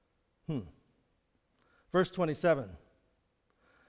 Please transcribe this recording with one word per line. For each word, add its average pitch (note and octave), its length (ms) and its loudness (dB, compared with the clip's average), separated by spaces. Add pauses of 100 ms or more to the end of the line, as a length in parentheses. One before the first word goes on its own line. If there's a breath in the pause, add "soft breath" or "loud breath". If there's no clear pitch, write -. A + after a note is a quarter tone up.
(460)
Hmm. D3 140 -4 (1300)
Verse F3+ 180 2
twenty-seven, D3 680 0 (1120)